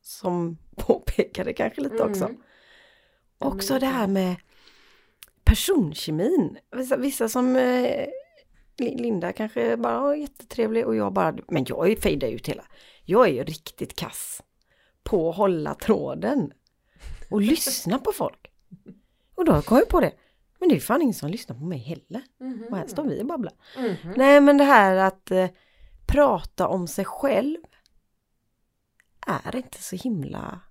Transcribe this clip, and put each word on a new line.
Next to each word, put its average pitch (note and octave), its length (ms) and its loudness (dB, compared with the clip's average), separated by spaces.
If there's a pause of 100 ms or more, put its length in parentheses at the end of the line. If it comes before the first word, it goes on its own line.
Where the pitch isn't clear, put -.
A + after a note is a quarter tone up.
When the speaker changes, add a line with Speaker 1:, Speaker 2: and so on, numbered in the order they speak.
Speaker 1:
som F3 640 -6
<laughs> - 100 -20
påpekar - 680 0
det - 80 -6
kanske - 280 -4
lite C#4 160 -4
Speaker 2:
Mm. A3 140 0
Speaker 1:
också. F#3+ 140 -2
Speaker 2:
Ja, - 100 -6 (1040)
men C#4 140 -2
Speaker 1:
Också A3+ 260 -2
det C4 80 0
här C4 200 0
Speaker 2:
verkligen. G3 60 0
Speaker 1:
med F#3 240 0 (1080)
personkemin. G#3 1120 2 (180)
Vissa, C4 200 -2
vissa B3+ 320 -2
som, B3+ 280 2
eh, B3 500 0 (720)
Li-, B3 200 -4
Linda G3 340 -4
kanske A3+ 440 -2
bara, A#3 280 -2
"Åh, C#4+ 140 0
jättetrevlig", A3+ 680 -4
och A3+ 100 -2
jag G3+ 160 -2
bara, E3+ 240 0 (120)
men C#3+ 200 -2
jag D#3+ 180 -2
är G3 40 4
ju, A3 60 2
fejdar C#3+ 320 -2
ut A2 200 -8
hela. - 160 -8 (400)
Jag A3+ 240 6
är D#3 40 2
ju A#2 120 -4
riktigt - 520 -12
kass - 460 -10 (600)
på E3 280 0
att D#3+ 60 -6
hålla E3 380 0
tråden F#3 800 -2 (760)
och G#3 100 0
lyssna A3+ 580 0
på G4+ 140 -4
folk. - 380 -8 (840)
Och F#4 100 -2
då D4+ 180 4
kom A#3 160 4
jag A4+ 100 4
på F4+ 120 4
det. G3 120 2 (480)
Men F4+ 80 2
det C#4 80 6
är C#3+ 40 0
fan C#4 220 0
ingen A#3+ 120 0
som D3 160 -6
lyssnar C#3+ 260 -10
på C3+ 80 -12
mig E3+ 140 -6
heller. D#3 440 -12 (180)
Speaker 2:
Mhm. B3+ 300 -12
Speaker 1:
Och G#3 60 -6
här F3+ 100 -6
står B3 180 -8
vi G3 180 -2
och A#3 40 -4
babblar. C#4 260 -6 (240)
Speaker 2:
Mhm. F#3+ 400 -6
Speaker 1:
Nej, C#4 240 8
men C#4+ 180 8
det C#4+ 60 8
här G#3 320 8
att, F#3+ 340 0
eh, F#3 180 2 (580)
prata B3 640 2
om F3+ 200 -2
sig - 160 -6
själv C#4+ 540 -2 (1700)
är - 300 -6
inte - 260 -12
så - 140 -12
himla F3+ 640 -8 (100)